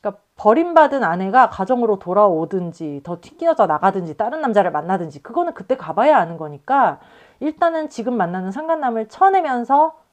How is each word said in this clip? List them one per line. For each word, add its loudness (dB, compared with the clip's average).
그러니까 -8
버림받은 4
아내가 2
가정으로 -2
돌아오든지 -2
더 -10
튕겨져 -2
나가든지 -2
다른 -4
남자를 0
만나든지 -6
그거는 -4
그때 -4
가봐야 2
아는 -2
거니까 -2
일단은 -2
지금 -6
만나는 -4
상간남을 -4
쳐내면서 2